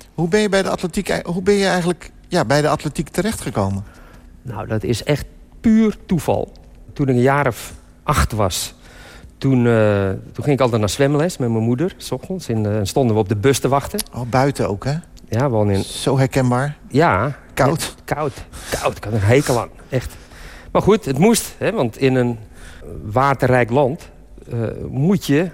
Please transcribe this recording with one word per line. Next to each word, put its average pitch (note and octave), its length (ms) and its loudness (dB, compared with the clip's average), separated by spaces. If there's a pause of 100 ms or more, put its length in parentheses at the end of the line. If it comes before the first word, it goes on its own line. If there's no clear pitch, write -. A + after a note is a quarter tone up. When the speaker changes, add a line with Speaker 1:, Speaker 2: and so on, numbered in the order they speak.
(140)
Speaker 1:
Hoe E3+ 140 -2
ben G#3 120 2
je G#3+ 80 2
bij G3 140 2
de F#3 60 -2
atletiek F#3 400 -4
ei-, E3+ 160 -2
hoe F3 180 -4
ben G3+ 120 4
je G3 120 2
eigenlijk, F3 440 -2 (180)
ja, E3+ 160 0
bij C#3 160 2
de D3+ 80 2
atletiek D3+ 400 -4
terechtgekomen? G#2+ 760 -4 (580)
Speaker 2:
Nou, A2 240 -10
dat A2 160 -4
is A#2+ 220 -2
echt D3 200 -2 (360)
puur A3 360 4 (100)
toeval. - 460 -2 (400)
Toen C#3 160 -2
ik C3 60 2
een B2 60 4
jaar C3+ 260 4
of - 260 -6 (300)
acht - 300 0
was, G#2 420 -2 (640)
toen, B2+ 280 2
eh, G#2 420 4 (240)
toen - 120 -10
ging C#3+ 120 2
ik A#2+ 40 2
altijd A#2 200 2
naar G#2+ 100 0
zwemles D3 460 0
met B2 140 -2
mijn A2+ 140 0
moeder, B2+ 320 0
's - 140 -12
ochtends. D#3 380 -8
In, A2 180 0
eh, G#2 160 0
stonden A#2 320 2
we G#2+ 60 2
op G#2 80 0
de A2 80 0
bus C3 220 2
te - 100 -2
wachten. C3+ 320 -2 (140)
Speaker 1:
Oh, - 60 -8 (100)
buiten C3 380 2
ook, F#2+ 160 -4
hè? C#3 100 -2 (340)
Speaker 2:
Ja, A2+ 160 0
we D3 40 0
woonden G#2+ 280 2
in G2 80 0
Speaker 1:
Zo - 340 -2
herkenbaar. C3 580 0 (120)
Speaker 2:
Ja. C3+ 480 2 (180)
Speaker 1:
Koud. C#3+ 280 2
Speaker 2:
Ja, - 320 -8
koud. D3 180 -4 (480)
Koud. B2 160 -4
Ik - 80 -16
had G#2 80 -6
een A2+ 80 0
hekel B2 400 2
aan, G2 80 -6 (200)
echt. - 260 -4 (580)
Maar F3 100 2
goed, G#3 220 4
het C3+ 140 -4
moest, G#3 400 4
hè, D#3+ 140 -2
want C#3 260 -2
in C3 160 2
een A#2+ 240 2 (680)
waterrijk B2 680 2
land, C3+ 380 0 (420)
eh, A#2+ 80 -6 (300)
moet D#3 380 0
je D#3 280 2